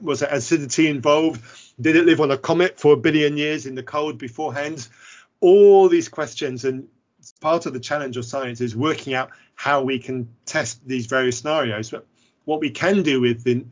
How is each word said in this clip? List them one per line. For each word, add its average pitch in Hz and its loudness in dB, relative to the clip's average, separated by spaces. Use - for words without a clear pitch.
was 143 -4
there 139 -4
acidity 156 0
involved? 147 0
Did 156 2
it 170 4
live 160 4
on 143 2
a 139 0
comet 175 -2
for 147 6
a 135 6
billion 147 0
years 151 -4
in 131 -12
the 127 -10
cold 151 -6
beforehand? 143 -10
All 196 8
these 170 2
questions, 135 -8
and 131 -6
part 165 -2
of 143 -8
the 127 -10
challenge 135 -8
of 117 -8
science 123 -8
is 113 -6
working 139 -4
out 131 -4
how 139 -2
we 131 -4
can 123 -10
test 131 -6
these 127 -6
various 127 -2
scenarios. 120 -4
But - -14
what 151 -4
we 143 -4
can 190 0
do 139 0
with 120 0
the, 123 0